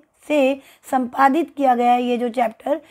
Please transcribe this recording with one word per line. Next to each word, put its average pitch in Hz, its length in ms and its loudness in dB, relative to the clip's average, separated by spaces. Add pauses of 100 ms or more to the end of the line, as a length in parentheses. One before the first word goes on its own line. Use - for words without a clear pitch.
(280)
से 277 320 0 (280)
संपादित 269 720 0
किया 262 180 2
गया 240 160 2
है 247 120 2
ये 247 140 -2
जो 240 120 -4
चैप्टर, 247 600 -4